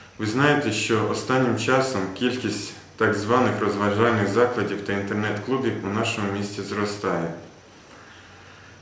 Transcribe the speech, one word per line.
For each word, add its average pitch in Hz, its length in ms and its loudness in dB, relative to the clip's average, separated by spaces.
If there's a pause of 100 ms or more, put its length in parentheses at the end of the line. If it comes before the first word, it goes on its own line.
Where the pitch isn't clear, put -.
(180)
Ви 107 80 -4
знаєте, 135 460 2
що 104 380 2
останнім 127 480 0
часом 127 440 2 (120)
кількість - 600 -2 (220)
так 107 180 2
званих 110 480 2
розважальних 104 680 2
закладів 104 540 0
та 101 120 -4
інтернет-клубів 104 800 -2 (120)
у - 20 -6
нашому 104 500 -2
місті 101 240 -6
зростає. 92 720 -4 (1500)